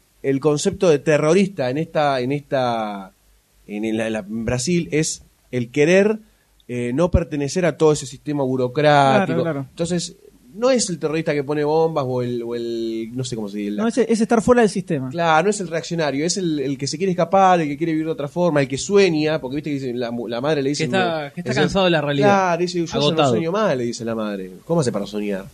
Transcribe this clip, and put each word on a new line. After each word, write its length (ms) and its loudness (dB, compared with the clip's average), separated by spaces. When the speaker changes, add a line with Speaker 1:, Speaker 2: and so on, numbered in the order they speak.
Speaker 1:
el 160 0
concepto 500 0
de 100 4
terrorista 720 2
en 100 -2
esta, 420 0
en 100 -2
esta, 800 -2
en 320 -4
la, 100 -2
en 60 -2
la, 60 -4
en 260 -8
Brasil 460 -2
es 320 -2
el 180 -4
querer, 500 2
eh, 260 -4
no 180 0
pertenecer 540 0
a 120 0
todo 160 4
ese 120 -4
sistema 380 -6
burocrático. 840 4
Speaker 2:
Claro, 180 0
claro. 260 -4
Speaker 1:
Entonces, 460 -4
no 180 2
es 180 2
el 80 -6
terrorista 360 -2
que 100 0
pone 200 -2
bombas 440 2
o 160 -2
el, 200 -4
o 120 -8
el, 580 -6
no 100 -6
sé 120 -8
cómo 120 -6
se 120 -8
dice, 120 -4
la 120 -2
Speaker 2:
No, 60 0
es, 100 -2
es 220 2
estar 200 2
fuera 200 4
del 80 4
sistema. 400 -4
Speaker 1:
Claro, 360 2
no 60 4
es 100 -6
el 60 -6
reaccionario, 580 -2
es 120 -2
el, 220 -2
el 180 -2
que 100 -6
se 100 -6
quiere 140 0
escapar, 500 4
el 60 0
que 100 -4
quiere 160 -2
vivir 140 -2
de 60 -2
otra 140 -4
forma, 340 2
el 60 0
que 100 -4
sueña, 640 2
porque 180 -6
viste 120 -6
que 60 -2
dice, 180 -6
la 180 -4
mu-, 160 -6
la 140 -4
madre 220 0
le 60 0
dice, 200 -2
Speaker 3:
Que 80 0
está, 280 0
Speaker 1:
"Me-", 80 -14
Speaker 3:
que 80 -10
está 100 -6
Speaker 1:
dice, 100 0
Speaker 3:
cansado 240 2
de 60 4
la 100 2
realidad. 260 2
Speaker 1:
claro, 340 4
dice, 180 -2
"Yo 60 -2
ya 100 -8
no 60 0
Speaker 3:
Agotado. 320 4
Speaker 1:
sueño 180 0
más", 260 2
le 60 -2
dice 200 -4
la 120 -4
madre. 360 -6
"¿Cómo 160 2
hace 100 0
para 140 -4
soñar?". 480 -4